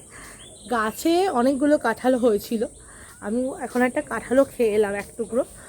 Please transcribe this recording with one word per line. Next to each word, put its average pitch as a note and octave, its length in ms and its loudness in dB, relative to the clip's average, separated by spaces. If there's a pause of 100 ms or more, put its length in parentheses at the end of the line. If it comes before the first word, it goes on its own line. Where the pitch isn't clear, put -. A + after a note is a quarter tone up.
(720)
গাছে D#4+ 580 0
অনেকগুলো C#4+ 500 2
কাঁঠাল B3 360 0
হয়েছিল, A3 500 0 (560)
আমি G#3+ 200 -4 (200)
এখন B3 220 -2
একটা B3+ 180 0
কাঁঠালও C4 440 2
খেয়ে A3 300 0
এলাম G#3 200 0
এক G3+ 220 -8
টুকরো। A3+ 260 -2 (260)